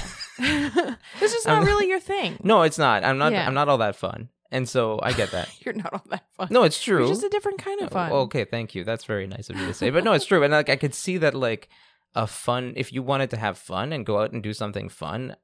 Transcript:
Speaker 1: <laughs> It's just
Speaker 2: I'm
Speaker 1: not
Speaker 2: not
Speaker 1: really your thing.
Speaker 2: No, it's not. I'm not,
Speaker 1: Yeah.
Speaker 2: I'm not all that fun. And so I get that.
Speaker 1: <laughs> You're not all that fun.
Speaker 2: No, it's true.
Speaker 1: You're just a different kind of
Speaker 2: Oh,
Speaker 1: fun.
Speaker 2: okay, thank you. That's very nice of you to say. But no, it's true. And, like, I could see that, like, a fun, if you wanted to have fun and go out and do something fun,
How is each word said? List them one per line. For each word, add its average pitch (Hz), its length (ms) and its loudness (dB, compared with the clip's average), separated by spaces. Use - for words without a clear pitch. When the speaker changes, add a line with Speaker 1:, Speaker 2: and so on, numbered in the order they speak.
Speaker 1:
<laughs> 285 560 0
It's 427 120 4
just 453 140 -2
Speaker 2:
I'm 440 100 6
Speaker 1:
not - 40 6
Speaker 2:
not 392 60 6
Speaker 1:
really 415 200 4
your 370 120 0
thing. 349 440 -4
Speaker 2:
No, 196 200 8
it's 156 160 2
not. 113 240 4
I'm 131 160 2
not, 151 140 4
Speaker 1:
Yeah. 180 120 0
Speaker 2:
I'm 135 80 -6
not 147 160 2
all 135 80 6
that 104 180 0
fun. - 340 -8
And 127 160 -2
so 113 360 0
I 123 100 0
get 104 180 0
that. 90 240 -4
Speaker 1:
<laughs> - 80 -20
You're 226 120 -6
not 208 180 -8
all 196 160 -10
that - 240 -8
fun. 185 180 -6
Speaker 2:
No, 240 120 6
it's 160 180 2
true. 190 180 2
Speaker 1:
You're 123 80 4
just 196 160 0
a 403 60 -4
different 392 300 -2
kind 403 220 -6
of - 80 -6
Speaker 2:
Oh, - 40 -8
Speaker 1:
fun. 175 180 -2
Speaker 2:
okay, 127 340 0
thank 117 300 -6
you. 90 80 -6
That's 110 220 -6
very 98 220 -4
nice 101 240 -12
of 92 60 -8
you 95 100 -6
to 90 80 -4
say. - 160 -2
But 165 120 2
no, 220 100 4
it's 147 120 2
true. 170 180 4
And, 143 80 4
like, 151 180 4
I 143 60 4
could 143 200 0
see 185 220 -4
that, 156 180 2
like, 117 340 -2
a 110 120 0
fun, 123 480 -4
if - 180 -6
you 131 100 -4
wanted 135 280 0
to 113 60 -4
have 104 200 -2
fun 101 360 -6
and 123 120 -6
go 104 160 0
out 110 100 -2
and 117 120 -6
do 107 100 -6
something 104 360 -8
fun, - 540 -8